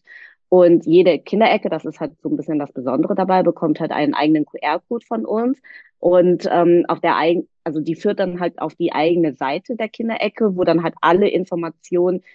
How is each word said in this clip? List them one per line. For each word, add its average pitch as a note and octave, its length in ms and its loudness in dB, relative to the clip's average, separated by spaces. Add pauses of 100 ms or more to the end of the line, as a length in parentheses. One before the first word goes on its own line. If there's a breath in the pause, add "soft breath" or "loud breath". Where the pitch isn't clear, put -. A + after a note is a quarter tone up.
(480 loud breath)
Und F3 380 6
jede D#3+ 340 2
Kinderecke, G#3 500 0
das D#3+ 160 -6
ist D#3 140 -12
halt D3 220 -8
so D3+ 80 -8
ein D3 80 -4
bisschen D3+ 220 -6
das C#3+ 120 -8
Besondere C3+ 440 -4
dabei, F#3 280 0
bekommt E3 380 -2
halt D#3+ 100 -6
einen C#3+ 220 -2
eigenen D3+ 320 0
Q-R-Code - 600 -6
von A3+ 200 -6
uns. A#3 340 -4 (400 loud breath)
Und, F3 520 4
ähm, F3 360 4
auf E3 140 -4
der D#3+ 160 2
eigen-, E3 300 0 (180)
also D3+ 160 -6
die E3 140 -4
führt G#3 240 -4
dann F3+ 200 -4
halt E3+ 220 -6
auf D#3 140 -8
die E3+ 180 -4
eigene D#3+ 420 0
Seite F3 400 -6
der A3 140 -8
Kinderecke, A3 680 -4
wo F3+ 80 -2
dann E3 200 2
halt E3 180 -4
alle F#3 260 2
Informationen F3 920 -4 (140 soft breath)